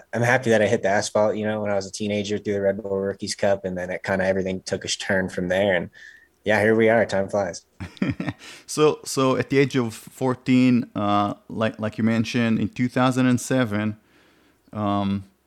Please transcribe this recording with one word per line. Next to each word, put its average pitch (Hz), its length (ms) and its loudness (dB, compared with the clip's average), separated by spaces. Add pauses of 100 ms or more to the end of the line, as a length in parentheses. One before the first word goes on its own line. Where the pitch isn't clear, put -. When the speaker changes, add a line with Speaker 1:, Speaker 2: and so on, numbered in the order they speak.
(140)
Speaker 1:
I'm 117 80 -2
happy 123 280 2
that 107 120 6
I 101 60 4
hit 113 140 0
the 101 60 0
asphalt, 104 480 0
you 107 80 -4
know, 107 160 -2
when 104 120 -4
I - 20 0
was 95 120 -2
a 95 40 -14
teenager 104 480 -4
through 101 160 -4
the 101 60 -2
Red 98 200 0
Bull 98 160 -4
Rookies 98 380 -4
Cup, 98 300 0
and 92 120 -4
then 90 140 -6
it 87 140 -8
kinda, 95 200 0
everything 95 380 -2
took - 220 -6
a - 40 -8
turn 92 400 -2
from 92 200 -6
there. 95 260 2
And 87 160 -2 (540)
yeah, 104 160 2
here 110 160 4
we 113 120 4
are. 113 160 4
Time 95 240 -2
flies. 95 380 -4 (340)
Speaker 2:
<laughs> - 60 0 (600)
So, 151 380 2
so 131 320 0
at 120 140 -4
the 135 80 4
age 139 180 2
of 117 160 0
fourteen, 127 1040 2
uh, 104 400 0 (140)
like, 110 320 -4
like 107 180 -4
you 113 60 0
mentioned, 113 560 0
in 107 80 0
two 127 200 -2
thousand 127 380 2
and 123 140 2
seven, 107 580 -2 (720)
um, 101 520 -2 (220)